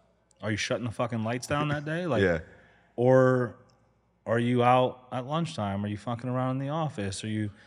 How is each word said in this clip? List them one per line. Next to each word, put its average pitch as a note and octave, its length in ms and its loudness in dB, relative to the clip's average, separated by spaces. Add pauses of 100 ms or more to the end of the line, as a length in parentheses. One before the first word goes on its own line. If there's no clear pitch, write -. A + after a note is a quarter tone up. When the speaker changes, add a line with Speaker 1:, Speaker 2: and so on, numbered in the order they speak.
(400)
Speaker 1:
Are G#2 100 -6
you G#2 60 -2
shutting A#2+ 300 -4
the A2+ 60 -6
fucking A#2 300 -4
lights B2 240 -6
down D3 220 -2
that D3 160 -4
day? E3 220 -6
Like, A2+ 160 2
Speaker 2:
<laughs> F#2 80 6
Yeah. D#2+ 80 2 (580)
Speaker 1:
or B2+ 600 4 (720)
are A2+ 120 0
you A#2+ 240 2
out B2+ 480 4
at B2 160 -6
lunchtime? G#2 580 -4
Are G#2 40 -4
you G#2 80 -4
fucking A#2+ 340 -6
around C3 300 -2
in C3+ 60 -6
the - 60 -6
office? G#2+ 520 -4
Are A2 40 -6
you G#2+ 220 -2 (160)